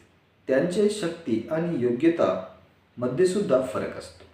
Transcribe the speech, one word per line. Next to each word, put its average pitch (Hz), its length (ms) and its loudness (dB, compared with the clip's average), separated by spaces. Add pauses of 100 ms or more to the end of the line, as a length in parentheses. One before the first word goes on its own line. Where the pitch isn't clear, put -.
(480)
त्यांचे 175 420 2
शक्ती - 600 -4
आणि 160 320 -2
योग्यता 120 600 2 (540)
मध्ये 131 280 0
सुद्धा 180 360 2
फरक - 360 -6
असतो. - 360 -18